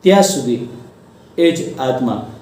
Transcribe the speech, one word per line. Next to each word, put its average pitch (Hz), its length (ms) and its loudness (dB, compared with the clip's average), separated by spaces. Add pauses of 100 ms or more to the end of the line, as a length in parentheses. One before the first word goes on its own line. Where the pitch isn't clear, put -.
ત્યાં 190 180 6
સુધી 120 400 -2 (760)
એ 170 140 4
જ - 60 -4 (200)
આત્મા 127 420 -2 (220)